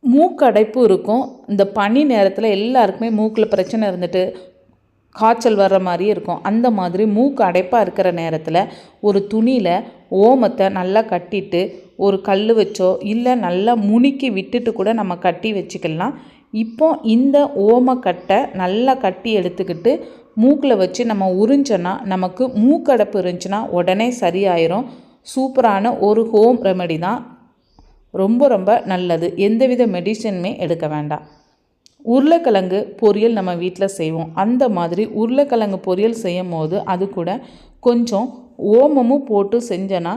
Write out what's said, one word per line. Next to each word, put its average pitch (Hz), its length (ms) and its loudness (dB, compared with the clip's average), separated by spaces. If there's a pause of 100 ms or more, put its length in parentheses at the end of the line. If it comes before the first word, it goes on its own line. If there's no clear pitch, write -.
மூக்கடைப்பு 254 840 4
இருக்கும். 208 380 2 (260)
இந்த 196 120 2 (160)
பனி 214 220 2 (120)
நேரத்துல 202 360 2 (100)
எல்லாருக்குமே 226 600 0
மூக்குல 220 260 0 (100)
பிரச்சனை 190 360 -2
இருந்துட்டு 180 320 -2 (960)
காய்ச்சல் 220 400 2
வர்ற 196 260 4
மாதிரி 175 260 -2
இருக்கும். - 380 -4
அந்த 226 180 0 (100)
மாதிரி 185 260 -2 (120)
மூக்கு 269 320 0
அடைப்பா 185 380 0
இருக்கிற 185 240 0 (100)
நேரத்துல 160 380 -2 (500)
ஒரு 196 120 4 (120)
துணியில 220 380 0 (560)
ஓமத்தை 233 420 4 (100)
நல்லா 185 320 0
கட்டிட்டு 175 520 -4 (440)
ஒரு 196 120 2 (100)
கல்லு 208 320 2
வச்சோ 185 280 0 (260)
இல்ல 240 200 0 (120)
நல்லா 185 280 0 (160)
முனுக்கி 262 480 2
விட்டுட்டு 233 400 -4
கூட 196 120 -2 (100)
நம்ம 180 260 -4
கட்டி 175 320 -2
வச்சுக்கலாம். 175 560 -6 (500)
இப்போ 302 240 0 (280)
இந்த 277 220 2 (280)
ஓமக்கட்டை 233 720 2 (220)
நல்லா 226 420 0
கட்டி 190 360 -2
எடுத்துக்கிட்டு 180 540 -2 (500)
மூக்குல 269 400 4
வச்சு 185 280 -2
நம்ம 196 160 0 (140)
உறிஞ்சோன்னா 220 520 2 (200)
நமக்கு 185 320 -2 (180)
மூக்கடைப்பு 240 600 2
இருந்துச்சுன்னா 185 380 -4 (180)
உடனே 185 280 0 (140)
சரியாயிரும். 180 680 0 (460)
சூப்பரான 240 600 0 (140)
ஒரு 214 240 4
ஹோம் 233 380 4
ரெமெடி 175 360 -2
தான், 233 160 -4 (1000)
ரொம்ப 240 320 4
ரொம்ப 190 160 0 (220)
நல்லது. 175 360 -2 (200)
எந்தவித 247 340 2 (140)
மெடிசனுமே 190 560 -4 (140)
எடுக்க 165 180 -4 (100)
வேண்டாம். 151 300 -6 (880)
உருளைக்கிழங்கு 254 640 2 (220)
பொரியல் 214 380 2
நம்ம 185 140 -4 (100)
வீட்ல 185 240 -4 (120)
செய்வோம். 160 320 -4 (140)
அந்த 247 200 2 (140)
மாதிரி 175 260 -2 (180)
உருளைக்கிழங்கு 233 560 0 (100)
பொரியல் 208 360 0
செய்யும் 180 320 -4
போது 160 220 -2 (160)
அது 180 120 -2 (120)
கூட 175 120 -4 (580)
கொஞ்சம் 240 380 0 (520)
ஓமமும் 277 500 2
போட்டு 202 300 0 (100)
செஞ்சோன்னா 190 500 -4